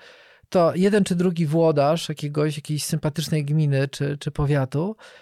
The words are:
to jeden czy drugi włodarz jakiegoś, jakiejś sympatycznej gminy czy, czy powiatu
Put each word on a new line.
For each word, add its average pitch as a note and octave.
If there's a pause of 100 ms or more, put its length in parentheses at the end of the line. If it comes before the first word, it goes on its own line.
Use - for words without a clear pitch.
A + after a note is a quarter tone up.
(500)
to E3
jeden G3
czy F#3
drugi F3
włodarz D#3+
jakiegoś, D3
jakiejś D3
sympatycznej D3+
gminy C#3+
czy, C#3+
czy C#3+
powiatu D3 (260)